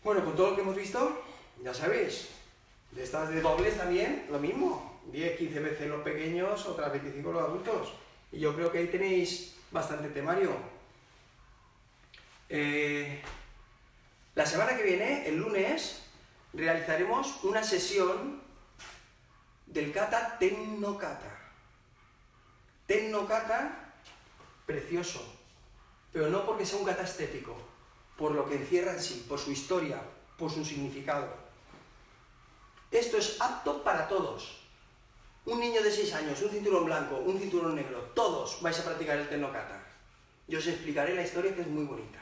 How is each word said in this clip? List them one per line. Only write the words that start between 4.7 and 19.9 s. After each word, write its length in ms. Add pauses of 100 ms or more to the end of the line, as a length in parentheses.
diez, 300
quince 240
veces 280
los 140
pequeños, 640
otras 260
veinticinco 400
los 100
adultos. 500 (400)
Y 60
yo 160
creo 180
que 60
ahí 80
tenéis 720 (140)
bastante 380
temario. 480 (1900)
Eh, 720 (1120)
la 120
semana 300
que 80
viene, 440
el 80
lunes, 680 (500)
realizaremos 920
una 180
sesión 760 (1300)
del 260